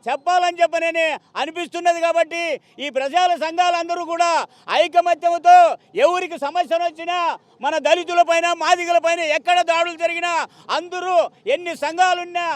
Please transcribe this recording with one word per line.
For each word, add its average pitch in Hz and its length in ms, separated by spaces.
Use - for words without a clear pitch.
చెప్పాలని 349 540
చెప్పనని 330 440
అనిపిస్తున్నది. 339 640
కాబట్టి 339 360
ఈ 285 120
ప్రజల 320 340
సంఘాలందరూ 349 580
కూడా 339 180
ఐకమత్యంతో 339 760
ఎవరికి 349 420
సమస్యలు 339 420
వచ్చినా, 339 300
మన 302 100
దళితులపైన, 339 600
మాదిగలపైన 339 580
ఎక్కడ 349 220
దాడులు 339 340
జరిగినా 339 280
అందరూ, 359 400
ఎన్ని 339 200
సంఘాలున్నా 349 720